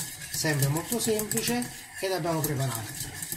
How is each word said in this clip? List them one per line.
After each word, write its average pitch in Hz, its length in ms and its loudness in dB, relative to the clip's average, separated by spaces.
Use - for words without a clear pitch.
sempre 143 360 4
molto 170 300 0
semplice, 220 720 2
e 190 80 0
l'abbiamo 170 320 2
preparata. 131 500 0